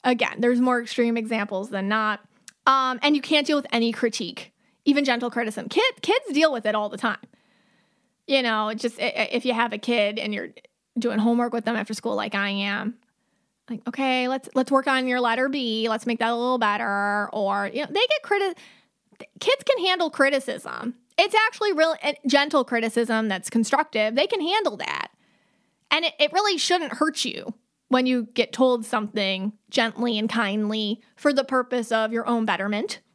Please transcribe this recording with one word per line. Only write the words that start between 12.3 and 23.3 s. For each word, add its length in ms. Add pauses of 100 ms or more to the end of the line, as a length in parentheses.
I 140
am, 460 (760)
like, 180
"Okay, 400
let's, 260
let's 180
work 160
on 200
your 120
letter 300
B. 400
Let's 160
make 140
that 100
a 60
little 240
better." 720
Or, 400
you 80
know, 80
they 100
get 240
criti-, 340 (800)
kids 240
can 220
handle 240
criticism. 840 (220)
It's 180 (120)
actually 260
real, 280
uh, 120 (140)
gentle 360
criticism 640
that's 220